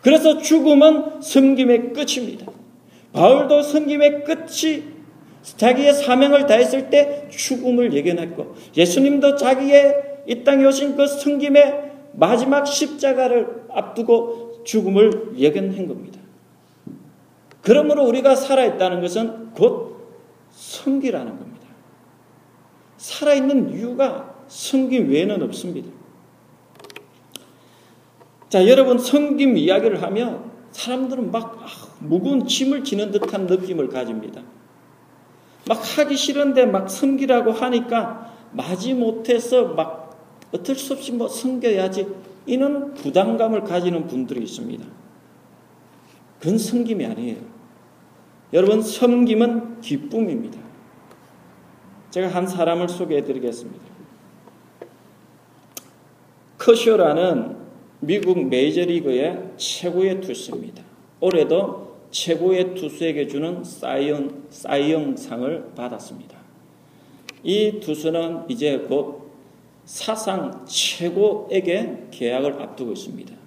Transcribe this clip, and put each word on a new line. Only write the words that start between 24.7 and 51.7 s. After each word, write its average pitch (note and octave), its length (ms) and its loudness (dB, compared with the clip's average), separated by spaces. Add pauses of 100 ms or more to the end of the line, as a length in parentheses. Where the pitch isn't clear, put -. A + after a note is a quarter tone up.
외에는 F3+ 340 0
없습니다. - 460 -10 (2500)
자, F#3+ 180 4
여러분, C4 300 6
섬김 C4+ 600 2
이야기를 F#3+ 440 2
하면 G#3 500 -6 (200)
사람들은 B3+ 600 -6
막, - 300 -8
아, - 60 -18 (320)
무거운 F#3+ 480 -2
짐을 C4+ 360 -2
지는 G3+ 280 -4
듯한 G3 340 -4
느낌을 F3+ 440 -2
가집니다. A2+ 520 -10 (1300)
막 A3+ 120 0 (180)
하기 C#4+ 200 0
싫은데 C4+ 480 2
막 F#3+ 240 -2
섬기라고 B3+ 640 0
하니까 A#3 840 -4 (200)
마지못해서 A#3 1120 -2
막 - 520 -8 (340)
어쩔 C4+ 240 -6
수 C4+ 180 -8
없이 C4+ 180 -10
뭐 A#3 160 -4
섬겨야지 G3+ 800 -2 (400)
이런 C#4 480 -2
부담감을 A3 720 0
가지는 F3 420 -2
분들이 B2 340 -6
있습니다. A#2 420 -12 (1600)
그건 F#3+ 180 0
섬김이 A3 480 -2
아니에요. A2+ 320 -8 (1160)
여러분, G3+ 280 4
섬김은 A#3 1000 0
기쁨입니다. E3 800 -6 (1500)